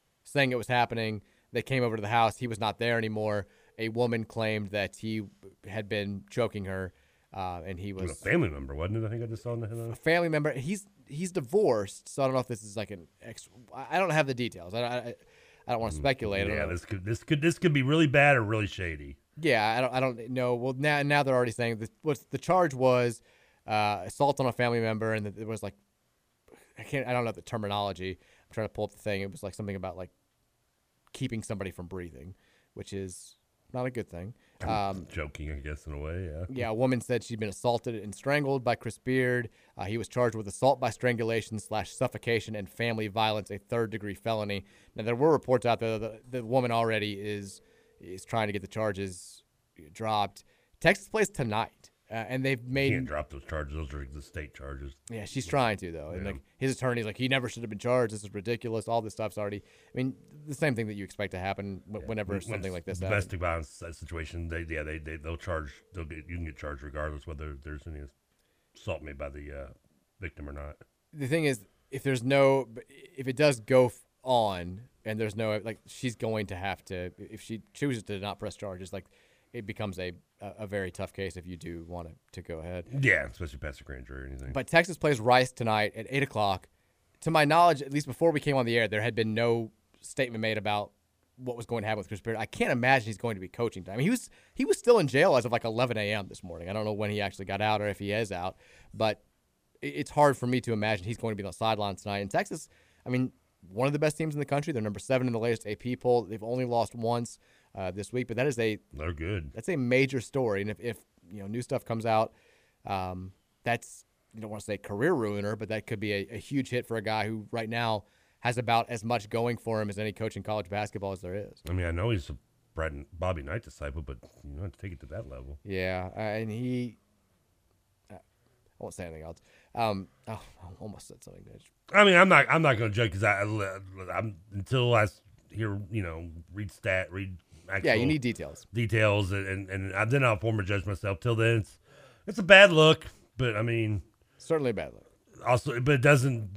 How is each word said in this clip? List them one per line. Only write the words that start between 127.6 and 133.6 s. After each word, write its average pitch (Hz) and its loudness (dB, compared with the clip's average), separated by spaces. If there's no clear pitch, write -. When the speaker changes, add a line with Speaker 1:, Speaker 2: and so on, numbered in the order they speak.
Speaker 1:
uh, 101 -18
I - -20
won't 95 -12
say 92 -10
anything 80 -12
else. 80 -14
Um, 104 -2
oh, 110 -10
I 90 -18
almost 107 -14
said - -20
something. 98 -20
Speaker 2:
I 202 10
mean, 196 12
I'm 185 12
not, 151 10
I'm 156 6
not 139 6
gonna 110 2
judge 104 2
'cause 98 0
I, 101 4
I, 101 -2